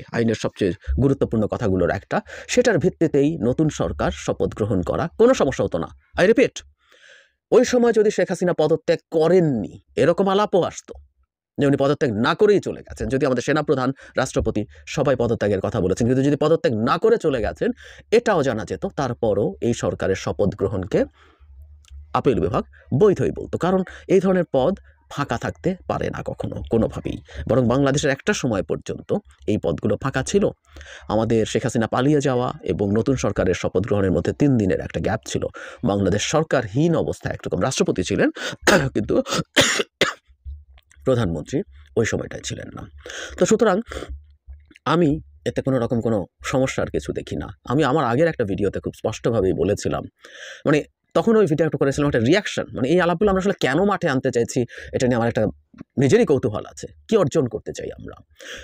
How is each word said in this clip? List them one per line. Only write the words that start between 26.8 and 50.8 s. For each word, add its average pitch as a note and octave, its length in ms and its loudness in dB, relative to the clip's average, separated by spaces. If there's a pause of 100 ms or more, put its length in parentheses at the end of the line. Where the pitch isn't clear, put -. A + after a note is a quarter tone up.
বরং A#2+ 180 4
বাংলাদেশের C#3 440 2
একটা G3+ 220 -2
সময় G#2+ 300 -2
পর্যন্ত - 540 -6 (300)
এই G#2 100 0
পদগুলো - 460 -2
ফাঁকা C3+ 200 -2
ছিল। G3+ 260 0 (580)
আমাদের A2 380 2
শেখ - 180 -2
হাসিনা A2+ 240 0
পালিয়ে C#3 320 2
যাওয়া B2+ 340 0 (100)
এবং G2 300 -2
নতুন A2+ 220 2
সরকারের G2 380 0
শপথ F#2 340 -2
গ্রহণের G2 240 2
মধ্যে E2+ 220 0
তিন C#3 240 4
দিনের G2 220 2
একটা - 200 -8
গ্যাপ - 280 -2
ছিল। - 180 -4 (380)
বাংলাদেশ G2+ 380 2
সরকারহীন C#3+ 760 0
অবস্থায় F2+ 380 -4
একরকম - 280 -4
রাষ্ট্রপতি A#2+ 420 0
ছিলেন, D3 260 0 (320)
<coughs> D3+ 320 2
কিন্তু - 320 0
<coughs> - 60 -10 (1700)
প্রধানমন্ত্রী A#2+ 560 0 (340)
ওই A#2 100 4
সময়টায় - 400 -4
ছিলেন - 300 -10
না। - 120 -12 (520)
তো F3+ 60 4
সুতরাং G#3+ 360 4 (1040)
আমি D#3 340 2 (260)
এতে B2 160 -4
কোনো C3 180 0
রকম A#2 220 0
কোনো G#2+ 240 0 (180)
সমস্যার C3 460 -2
কিছু E2 240 -4
দেখি - 220 -10
না। - 120 -8 (160)
আমি C#3 200 0
আমার C#3 220 0
আগের B2+ 220 2
একটা D#3 160 -2
ভিডিওতে F#2+ 360 -2
খুব - 140 -8
স্পষ্টভাবেই A2 600 0
বলেছিলাম, E2+ 500 -2 (600)
মানে, C#3+ 180 2 (300)